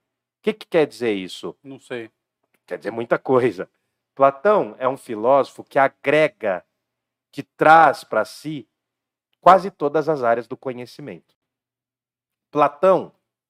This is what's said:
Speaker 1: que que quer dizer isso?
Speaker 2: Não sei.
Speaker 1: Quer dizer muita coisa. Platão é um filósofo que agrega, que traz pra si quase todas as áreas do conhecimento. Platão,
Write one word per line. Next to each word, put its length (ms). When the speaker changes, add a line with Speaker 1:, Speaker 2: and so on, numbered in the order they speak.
Speaker 1:
que 120
que 120
quer 200
dizer 260
isso? 500
Speaker 2:
Não 160
sei. 320
Speaker 1:
Quer 120
dizer 120
muita 280
coisa. 500
Platão 640
é 100
um 80
filósofo 680
que 160
agrega, 880
que 120
traz 600
pra 220
si 420
quase 300
todas 380
as 160
áreas 240
do 80
conhecimento. 760
Platão, 600